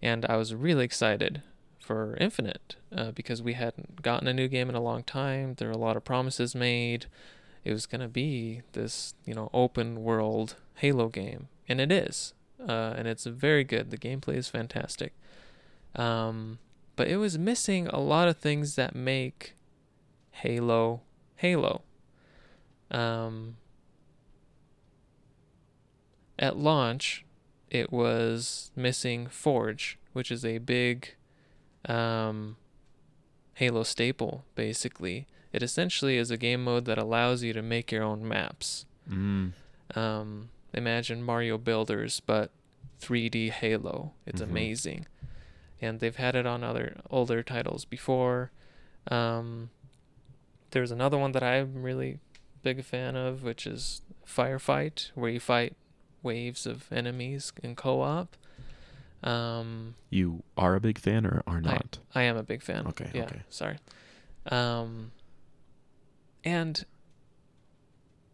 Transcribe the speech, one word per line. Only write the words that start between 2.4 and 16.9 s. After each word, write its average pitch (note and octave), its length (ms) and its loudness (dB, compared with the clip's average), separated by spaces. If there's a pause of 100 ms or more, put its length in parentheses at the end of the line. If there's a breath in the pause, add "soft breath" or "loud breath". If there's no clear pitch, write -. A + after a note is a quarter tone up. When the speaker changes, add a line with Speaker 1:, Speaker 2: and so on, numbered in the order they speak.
Speaker 1:
uh, A2+ 180 -4
because A#2 300 -6
we A#2 120 0
hadn't - 480 -6
gotten A#2+ 260 2
a B2+ 60 2
new C3 160 2
game B2+ 200 0
in B2 60 -2
a A#2+ 60 0
long A#2 220 -2
time. C3+ 500 -2
There A#2 160 -4
were A2+ 60 -2
a - 20 -2
lot A2+ 180 2
of A2+ 80 -4
promises B2+ 520 0
made. A#2+ 500 2 (580 loud breath)
It G#2+ 80 -2
was G#2+ 140 -2
gonna B2 240 -6
be A#2+ 540 -2 (100)
this, - 400 -6 (100)
you A#2 100 -6
know, A2 200 -6
open A#2 500 2
world A2 520 2 (200)
Halo C3 320 4
game, A2+ 400 -6 (220)
and B2 100 2
it C#3 120 4
is, - 420 0 (260)
uh, A#2 380 -2
and A2+ 100 -2
it's A2+ 180 -4
very C3+ 380 4
good. A2+ 280 0
The - 60 -6
gameplay C3+ 380 -4
is B2+ 140 -2
fantastic. - 640 -4 (800 soft breath)
Um, A2+ 640 -2 (380)